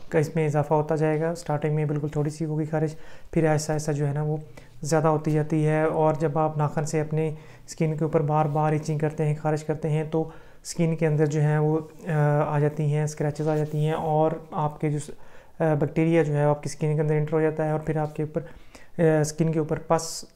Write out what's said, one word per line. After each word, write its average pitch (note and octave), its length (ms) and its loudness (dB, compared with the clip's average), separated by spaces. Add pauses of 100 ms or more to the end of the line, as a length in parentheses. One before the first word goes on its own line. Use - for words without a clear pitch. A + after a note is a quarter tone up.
(120)
का E3+ 60 2
इसमें D#3 280 2
इजाफा D3 300 2
होता D3+ 200 0
जाएगा। D#3 380 0
स्टार्टिंग D3+ 400 -2
में D3+ 140 0
बिल्कुल D3 280 -2
थोड़ी D3 140 0
सी D3+ 140 -6
होगी D#3 220 -2
खारिश, D#3 300 -2 (380)
फिर D#3+ 120 4
ऐसा, D#3 280 0
ऐसा D3+ 180 -2
जो D3 140 0
है C#3+ 80 -2
ना D3+ 80 -2
वो D#3 180 -2 (440)
ज़्यादा D#3 240 2
होती D#3 240 2
जाती D3+ 300 2
है D#3 260 2
और D#3 280 2
जब D3+ 220 0
आप D3+ 200 0
नाखून D3+ 260 0
से D#3 160 -2
अपने D#3 360 -2 (320)
स्किन D#3 300 -2
के D#3+ 60 0
ऊपर D#3 180 2
बार D3+ 260 2
बार D3+ 260 2
इचिंग D3+ 260 -2
करते D3+ 220 0
हैं, D3+ 140 2
खारिश D3+ 260 -2
करते D#3 260 -4
हैं D#3 220 0
तो D#3+ 220 0 (320)
स्किन E3 320 0
के D#3+ 100 2
अंदर D#3 200 4
जो D3+ 140 0
है D3+ 200 4
वो, D#3 300 0 (180)
अ, E3+ 40 -2 (360)
आ D3+ 120 0
जाती D3+ 300 0
हैं, D3+ 160 0
स्क्रैचेस D3+ 400 -4
आ D#3 100 2
जाती D3+ 280 0
हैं D#3 100 0
और D#3+ 600 0
आपके D3+ 360 -2
जो D3 80 -2
स-, D3 120 -8
अ, - 640 -4
बैक्टीरिया D#3+ 480 2
जो D3+ 100 0
है D3 140 2
आपकी D3+ 220 0
स्किन D3+ 260 -2
के D3+ 60 0
अंदर D#3 140 2
एंटर D3+ 180 0
हो D#3+ 80 2
जाता D#3 240 0
है D3+ 80 0
और D#3 60 0
फिर D#3 200 -2
आपके D3+ 240 -4
ऊपर, D3+ 180 -4
अ, - 800 0
स्किन D#3+ 300 0
के D#3+ 80 0
ऊपर D#3 180 -2
पस - 580 -2